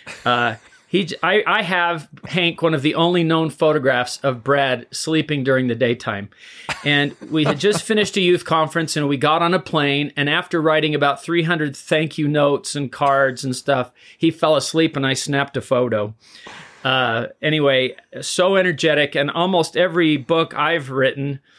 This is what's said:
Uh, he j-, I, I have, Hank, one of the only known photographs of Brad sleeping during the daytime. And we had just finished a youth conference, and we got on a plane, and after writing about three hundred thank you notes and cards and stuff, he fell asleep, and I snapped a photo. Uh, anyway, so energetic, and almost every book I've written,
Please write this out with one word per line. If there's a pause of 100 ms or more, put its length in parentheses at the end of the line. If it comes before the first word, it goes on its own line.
(240)
Uh, (340)
he
j-,
I,
I
have, (180)
Hank,
one
of
the
only
known
photographs
of
Brad
sleeping
during
the
daytime. (560)
And (160)
we
had
just
finished
a
youth
conference,
and
we
got
on
a
plane,
and
after
writing
about
three
hundred
thank
you
notes
and
cards
and
stuff, (260)
he
fell
asleep,
and
I
snapped
a
photo. (720)
Uh, (140)
anyway, (260)
so
energetic,
and
almost
every
book
I've
written, (180)